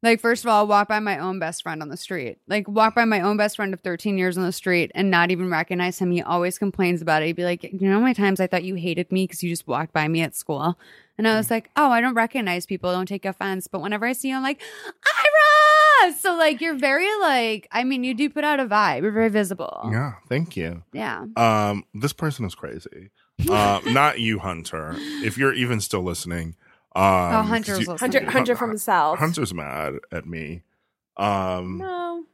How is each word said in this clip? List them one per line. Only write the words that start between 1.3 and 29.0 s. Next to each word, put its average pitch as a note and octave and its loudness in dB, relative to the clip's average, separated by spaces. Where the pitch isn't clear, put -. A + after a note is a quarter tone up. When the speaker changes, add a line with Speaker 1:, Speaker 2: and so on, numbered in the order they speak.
Speaker 1:
best E3 -8
friend D#3 -8
on D3+ -10
the C#3+ -10
street. C#3+ -8
Like, G3+ -2
walk G#3+ 2
by A#3 4
my G#3+ 2
own G#3 2
best G#3 0
friend G3 -4
of F#3 -8
thirteen F#3+ -2
years F#3 0
on F#3 0
the F3+ 0
street F3 0
and G3 2
not F3 4
even F3+ 0
recognize F3+ -2
him. F3+ 0
He F3 2
always F3 -2
complains F3+ 0
about D#3+ 0
it. D3+ 0
He'd E3 -2
be F3 -4
like, F3 -2
"You F#3+ -2
know F#3+ 4
how G#3 4
many B3+ 4
times G3 2
I F#3+ 2
thought F3+ 0
you F#3 -6
hated E3+ -4
me F#3+ 0
'cause - -10
you F3 -2
just E3+ -6
walked D3 -4
by D#3 2
me E3 0
at D#3+ -4
school?" D3+ -4
And A3 0
I A3 4
was A3 -2
Speaker 2:
Mm. - -2
Speaker 1:
like, A3+ -4
"Oh, C#4+ 4
I A#3 4
don't B3+ 0
recognize A3+ -2
people. F3+ -4
Don't F#3 -2
take G3+ -8
offense." F#3+ -4
But F#3+ -8
whenever G#3 -4
I B3 0
see C4 -4
you, C4 -2
I'm C4 -4
like, C#4 -4
"Ira!" D5+ 6
So, F4+ 0
like, D#4 2
you're D#4+ -2
very, C#4 2
like, A#3+ 0
I A#3 0
mean, C4 -2
you B3+ -2
do C4 0
put D4 -4
out D4 2
a B3+ -2
vibe. G3 2
You're G#3+ 0
very A3 2
visible. F#3+ -4
Speaker 2:
Yeah, B2 -2
thank E3 -2
you. E2+ -6
Speaker 1:
Yeah. A#2+ -8
Speaker 2:
Um, G#2+ 2
this B2+ -4
person C#3+ -6
is F2+ -6
crazy. D#2+ -16
Speaker 1:
<laughs> - 0
Speaker 2:
Uh, G2+ 4
not C#3+ 2
you, A2+ 0
Hunter. E2 -8
If D4 -6
you're C3+ 2
even A#2+ 0
still F#2+ -4
listening. E2+ -6
Um, F#2 2
Speaker 1:
Oh, F#2+ 4
Hunter's G#3+ -2
Speaker 2:
'cause F#3 0
you F3 -6
Speaker 1:
listening. D#3+ -8
Speaker 3:
Hunter, B3+ 0
Hunter B3 2
Speaker 2:
Hun-, - -6
Speaker 3:
from A#3 -4
the G#3+ -8
South. E3 0